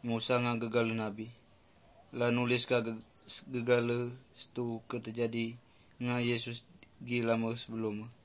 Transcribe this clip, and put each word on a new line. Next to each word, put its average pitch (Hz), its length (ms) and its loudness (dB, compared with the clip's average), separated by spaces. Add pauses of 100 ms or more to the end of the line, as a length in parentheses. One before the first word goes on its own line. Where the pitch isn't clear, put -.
Musa 117 320 2
nga 120 240 2
gegal 113 320 2
nabi. 110 400 -4 (800)
Lah 120 160 2
nulis 120 400 2
ka 120 160 4
ge-, 113 160 -6 (480)
gegala 120 640 2 (240)
setu 117 480 -6
ke 120 160 -6
terjadi 117 560 -2 (400)
nga 123 240 0
Yesus 120 400 0 (400)
gila 117 400 2
mau 113 160 -2
sebelum. 113 480 -6 (200)